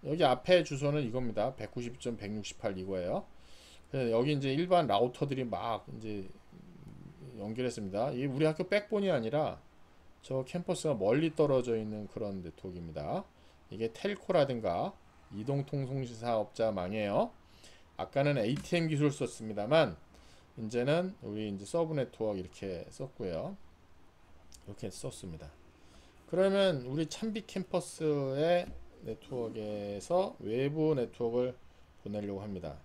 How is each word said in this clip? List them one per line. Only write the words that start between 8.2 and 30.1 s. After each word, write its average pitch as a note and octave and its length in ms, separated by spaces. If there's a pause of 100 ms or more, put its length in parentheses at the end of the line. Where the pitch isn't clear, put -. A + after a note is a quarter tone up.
우리 C#3 180
학교 D#3+ 240
백본이 G3+ 420
아니라 B2 500 (600)
저 C3 240
캠퍼스가 E3+ 480
멀리 C3+ 420
떨어져 C3 400
있는 G#2+ 320
그런 G2+ 360
네트워크입니다. F2 840 (460)
이게 A3+ 200
텔코라든가 C3+ 1040 (380)
이동통신사업자망이에요. A2+ 2000 (680)
아까는 C#3+ 400
에이티엠 D#3+ 500
기술을 D3 240
썼습니다만, A2 840 (600)
이제는 C#3 680
우리 G#2+ 260
이제 G2+ 160
서브 D#3+ 280
네트워크 A2 460
이렇게 F2+ 500
썼고요. C3 680 (1080)
이렇게 G2+ 240
썼습니다. D#2+ 600 (800)
그러면 F#3+ 540
우리 D3 240
참비 A3 380
캠퍼스의 D#3 1200 (340)
네트워크에서 A2 1400